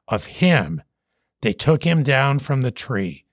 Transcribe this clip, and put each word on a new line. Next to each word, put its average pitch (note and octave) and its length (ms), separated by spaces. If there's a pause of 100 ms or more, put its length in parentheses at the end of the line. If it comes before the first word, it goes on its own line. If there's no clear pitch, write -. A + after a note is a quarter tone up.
of - 200
him, G2+ 540 (600)
they A2 100
took D#3 320
him E3 200
down C#3 360
from C3+ 220
the B2+ 100
tree - 600